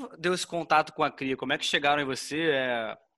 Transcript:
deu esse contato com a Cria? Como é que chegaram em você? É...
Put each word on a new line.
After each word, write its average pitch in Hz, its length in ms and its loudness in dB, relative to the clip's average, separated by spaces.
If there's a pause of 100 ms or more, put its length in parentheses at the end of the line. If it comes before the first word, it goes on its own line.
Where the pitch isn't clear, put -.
(180)
deu 175 160 0
esse 175 140 -2
contato 156 460 2
com 151 100 0
a 139 80 2
Cria? 131 260 -4
Como 131 160 -2
é 156 60 -2
que - 60 -4
chegaram 147 360 2
em 139 40 -2
você? 143 440 -2
É... 123 480 -2 (200)